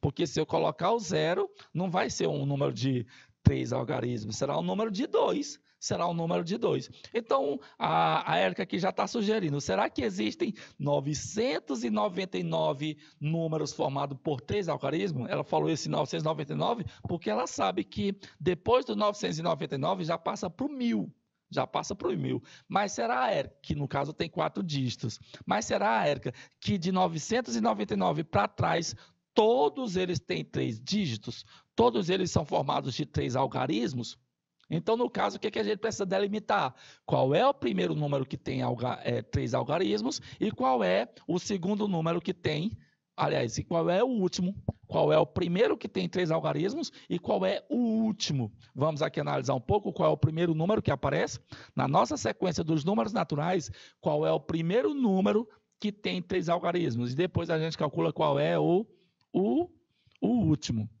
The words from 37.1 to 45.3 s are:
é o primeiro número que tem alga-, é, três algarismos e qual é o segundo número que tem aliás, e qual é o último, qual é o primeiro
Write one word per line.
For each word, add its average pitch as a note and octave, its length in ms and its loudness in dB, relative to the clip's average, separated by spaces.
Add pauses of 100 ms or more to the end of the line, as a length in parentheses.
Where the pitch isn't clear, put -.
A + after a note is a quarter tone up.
é F#3 100 4
o C#4 80 6
primeiro F3+ 440 0
número C#3+ 280 0
que C#3 140 -8
tem C3+ 240 -4
alga-, B2 420 -2
é, A#2+ 160 0
três B2+ 360 -2
algarismos F#3+ 680 0 (180)
e G#3+ 120 0
qual B3+ 320 2
é - 260 2 (180)
o F3 120 2
segundo G3+ 480 -2
número E3+ 340 0
que F3+ 140 -2
tem D#3+ 420 -2 (420)
aliás, D3 380 0
e - 60 -4
qual E3 260 0
é F#3 120 4
o B3 60 2
último, G3 480 0 (320)
qual D#3 240 4
é D#3 60 6
o D#3+ 80 6
primeiro F3+ 520 2